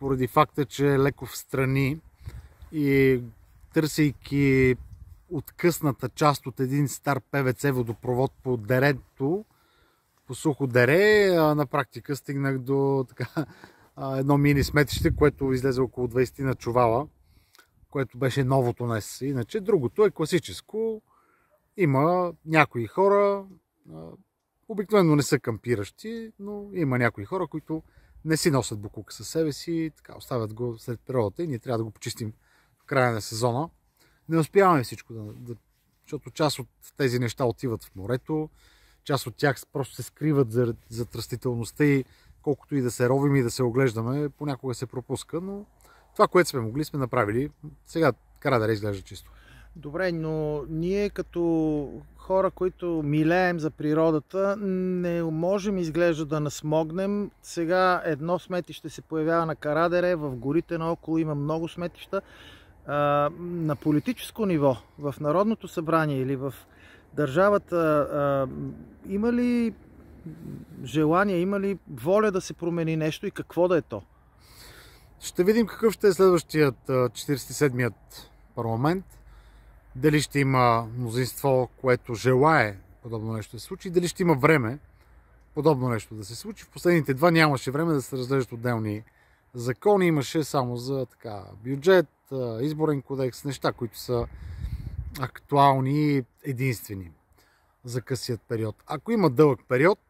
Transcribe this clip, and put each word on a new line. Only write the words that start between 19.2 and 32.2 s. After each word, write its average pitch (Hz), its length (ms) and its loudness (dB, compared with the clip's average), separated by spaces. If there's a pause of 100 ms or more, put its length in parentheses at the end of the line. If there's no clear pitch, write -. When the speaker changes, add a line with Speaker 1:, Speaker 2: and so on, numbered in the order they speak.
Speaker 1:
Иначе 135 400 -4
другото 185 440 2
е 196 60 4
класическо. 214 920 -4 (760)
Има 170 560 2 (120)
някои 147 420 2
хора, 202 580 2 (480)
а, 160 160 -16 (600)
обикновено 196 480 4
не 143 60 4
са 135 160 2
кампиращи, 120 1000 -6
но 202 340 -12
има 147 260 0
някои 113 260 0
хора, 180 220 -6
които 160 360 -8 (420)
не 156 120 0
си 175 140 2
носят 120 300 0
боклука 104 340 -14
със - 140 -16
себе 160 240 -2
си, 160 440 -6
така, - 200 -20
оставят 113 380 -6
го 117 240 -6
сред 113 220 -10
природата 123 420 -2
и 180 40 -4
ние 135 120 -4
трябва 117 200 -4
да 113 60 -2
го 110 60 -10
почистим 110 420 -8 (460)